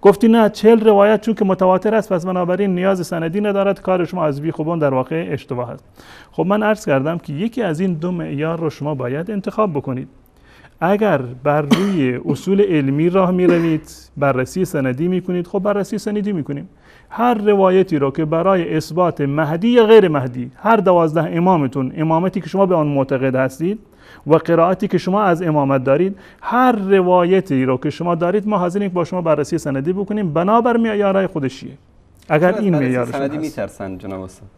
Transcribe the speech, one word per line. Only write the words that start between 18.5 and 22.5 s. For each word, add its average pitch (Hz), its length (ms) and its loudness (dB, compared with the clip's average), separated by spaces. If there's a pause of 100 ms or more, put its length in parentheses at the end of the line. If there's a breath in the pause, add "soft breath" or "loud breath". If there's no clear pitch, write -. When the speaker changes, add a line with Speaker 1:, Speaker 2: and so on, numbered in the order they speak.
Speaker 1:
اثبات 156 440 -2
مهدی 156 480 -2
یا 240 180 6
غیر 214 220 8
مهدی، 127 480 -4
هر 220 200 2
دوازده 170 600 2
امامتون، 147 600 0
امامتی 160 440 0
که 156 80 -12
شما 196 180 2